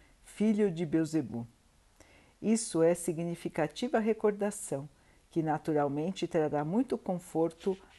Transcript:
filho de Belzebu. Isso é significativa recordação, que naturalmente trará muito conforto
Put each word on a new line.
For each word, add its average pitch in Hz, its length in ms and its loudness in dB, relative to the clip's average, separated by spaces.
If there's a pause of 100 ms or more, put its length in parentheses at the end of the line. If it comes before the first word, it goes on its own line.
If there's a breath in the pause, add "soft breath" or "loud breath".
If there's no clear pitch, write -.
(220 soft breath)
filho 208 480 2
de 165 140 -2
Belzebu. 147 640 0 (920 soft breath)
Isso 208 400 2
é 165 120 6
significativa 170 1040 -4
recordação, 208 880 -2 (440 soft breath)
que 165 120 0
naturalmente 151 840 0
trará 151 360 2
muito 214 360 0
conforto 175 760 -2 (240 loud breath)